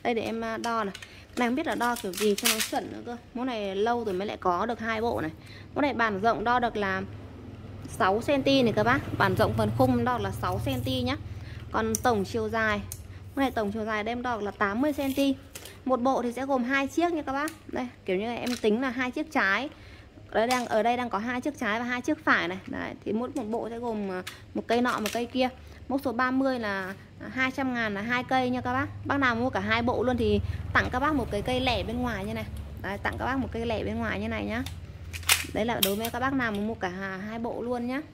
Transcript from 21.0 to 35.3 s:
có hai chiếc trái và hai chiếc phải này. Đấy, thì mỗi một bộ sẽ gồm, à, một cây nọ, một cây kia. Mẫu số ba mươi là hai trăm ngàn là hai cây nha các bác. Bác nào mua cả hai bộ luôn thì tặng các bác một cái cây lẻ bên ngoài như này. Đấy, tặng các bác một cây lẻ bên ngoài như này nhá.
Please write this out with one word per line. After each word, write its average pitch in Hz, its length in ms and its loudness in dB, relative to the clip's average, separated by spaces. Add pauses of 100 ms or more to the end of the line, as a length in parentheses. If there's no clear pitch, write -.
có 190 80 -2
hai 240 240 -2
chiếc 285 180 -4
trái 220 200 0
và 247 60 -2
hai 247 160 -2
chiếc 302 240 0
phải 190 220 4
này. 185 100 -4 (100)
Đấy, - 260 -6 (120)
thì 202 60 -2
mỗi 233 240 0
một 269 80 -2
bộ 220 260 -4
sẽ 233 100 -8
gồm, 214 320 -2
à, 185 120 -4 (300)
một 208 140 -2
cây 240 140 4
nọ, 247 180 2
một 214 140 0
cây 240 120 -2
kia. 254 240 2 (380)
Mẫu 269 120 0
số 269 120 -2
ba 254 200 2
mươi 262 280 2
là 196 340 -2 (380)
hai 262 200 2
trăm 262 220 0
ngàn 226 200 0
là 196 80 -2
hai 247 220 0
cây 254 260 4
nha 247 120 0
các 247 120 0
bác. 277 140 0 (180)
Bác 269 120 2
nào 254 180 4
mua 247 140 2
cả 214 100 0
hai 214 220 2
bộ 233 220 2
luôn 247 140 4
thì 214 220 4 (340)
tặng 240 180 6
các 247 80 0
bác 294 160 4
một 226 160 2
cái 208 100 0
cây 254 180 0
lẻ 240 240 2
bên 226 180 -2
ngoài 220 240 -2
như 220 80 -4
này. 220 120 -4 (360)
Đấy, 196 160 -4
tặng - 220 -4
các 214 60 0
bác 262 120 0
một 247 140 0
cây 226 140 -2
lẻ 220 180 -2
bên 208 140 -2
ngoài 208 220 -2
như 214 80 -2
này 220 180 -2
nhá. 220 180 -2 (880)